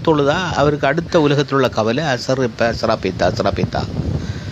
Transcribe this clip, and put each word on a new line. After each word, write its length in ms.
தொழுதா 460
அவருக்கு 360
அடுத்த 340
உலகத்தில் 340
உள்ள 140
கவலை, 340
அசர் 380
எப்ப, 300
அசரா 300
பேத்தா, 200
அசரா 300
பேத்தா, 340